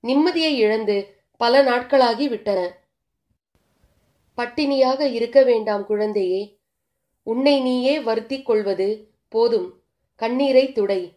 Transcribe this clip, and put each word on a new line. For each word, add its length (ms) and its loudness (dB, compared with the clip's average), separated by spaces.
நிம்மதியை 500 0
இழந்து 420 0
பல 220 4
நாட்களாகி 640 2
விட்டன. 320 -4
பட்டினியாக 720 0
இருக்க 340 0
வேண்டாம் 440 2
குழந்தையே. 560 -2
உன்னை 340 2
நீயே 400 0
வருத்திக் 460 -6
கொள்வது 420 -2
போதும். 400 0
கண்ணீரை 520 2
துடை. 300 -2